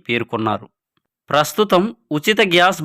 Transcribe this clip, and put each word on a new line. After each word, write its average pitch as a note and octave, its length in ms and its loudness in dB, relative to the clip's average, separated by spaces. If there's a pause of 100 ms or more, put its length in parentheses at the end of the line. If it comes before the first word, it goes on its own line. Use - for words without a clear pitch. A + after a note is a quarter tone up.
పేర్కొన్నారు. A2 600 -4 (640)
ప్రస్తుతం F3+ 520 2 (360)
ఉచిత G#3+ 240 0 (120)
గ్యాస్ F3+ 320 2